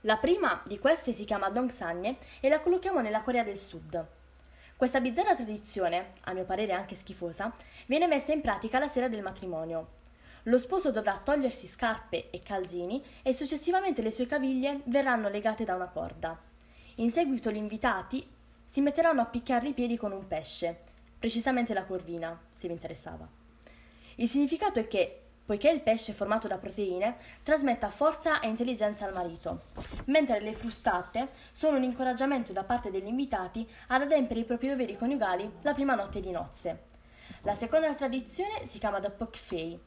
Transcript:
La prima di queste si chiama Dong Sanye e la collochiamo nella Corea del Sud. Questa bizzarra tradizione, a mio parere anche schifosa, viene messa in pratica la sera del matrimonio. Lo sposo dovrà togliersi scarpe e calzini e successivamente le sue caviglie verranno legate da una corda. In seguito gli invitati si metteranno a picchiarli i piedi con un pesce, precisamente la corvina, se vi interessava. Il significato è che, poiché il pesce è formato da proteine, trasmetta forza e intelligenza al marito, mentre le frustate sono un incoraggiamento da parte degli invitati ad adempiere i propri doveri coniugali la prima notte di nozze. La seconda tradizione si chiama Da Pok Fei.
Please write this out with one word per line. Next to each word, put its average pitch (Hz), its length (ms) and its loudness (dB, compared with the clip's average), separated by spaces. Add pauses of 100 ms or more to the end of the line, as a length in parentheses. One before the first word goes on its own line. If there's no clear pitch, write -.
La 214 160 4
prima 311 480 2
di 196 140 -8
queste 294 340 4
si 208 120 -6
chiama 196 240 0
Dong 240 220 0
Sanye 185 460 -4 (220)
e 262 100 2
la 302 100 6
collochiamo 359 420 2
nella 214 200 0
Corea 240 220 0
del 202 140 -6
Sud. 160 480 -8 (720)
Questa 262 240 2
bizzarra 320 360 2
tradizione, 208 760 -2 (140)
a 185 80 -6
mio 185 100 -4
parere 190 300 -2
anche 196 220 -4
schifosa, 180 560 -6 (360)
viene 320 200 4
messa 294 240 2
in 311 100 2
pratica 220 360 0
la 294 100 2
sera 254 200 0
del 214 160 -4
matrimonio. 165 800 -6 (440)
Lo 247 120 8
sposo 320 320 2
dovrà 208 320 0
togliersi 269 420 0
scarpe - 640 -4
e 180 140 -10
calzini 185 600 -4 (200)
e 262 100 2
successivamente 311 680 0
le 220 80 0
sue 247 160 -2
caviglie 277 560 0
verranno 240 440 2
legate 214 360 0
da 185 100 0
una 180 140 -2
corda. 165 520 -6 (560)
In 226 140 2
seguito 269 400 2
gli 208 60 -2
invitati 214 720 -2 (360)
si - 180 0
metteranno 294 400 6
a 226 40 4
picchiarli 240 440 0
i 269 40 -4
piedi 240 240 0
con 208 140 -4
un 196 160 -10
pesce, 170 500 -4 (400)
precisamente 233 560 0
la 190 120 0
corvina, 170 540 -6 (140)
se - 140 -10
vi 170 60 -4
interessava. 160 540 -10 (920)
Il 233 120 2
significato 285 500 2
è 226 80 -2
che, - 340 0 (220)
poiché 214 280 4
il 302 100 2
pesce 226 300 0
è - 40 -8
formato 208 320 0
da 190 100 -2
proteine, 196 600 -2 (240)
trasmetta 277 480 2
forza 311 500 2
e 220 80 -2
intelligenza 214 580 -2
al 190 80 -6
marito, 170 500 -6 (420)
mentre 262 360 4
le 214 120 -4
frustate 220 760 -2 (240)
sono 302 240 2
un 254 60 4
incoraggiamento 254 680 0
da 190 100 -2
parte 233 280 0
degli 190 160 -4
invitati 226 600 -2 (200)
ad 262 160 4
adempiere 262 380 2
i 226 40 -2
propri 247 240 -2
doveri 247 260 -2
coniugali 208 560 0 (120)
la 294 100 2
prima 269 220 4
notte 202 240 -4
di 185 100 -6
nozze. 165 540 -6 (580)
La 208 140 0
seconda 311 400 2
tradizione 277 720 -4
si 220 100 -12
chiama 202 220 -2
Da 202 100 -4
Pok 226 280 -8
Fei. 170 500 -6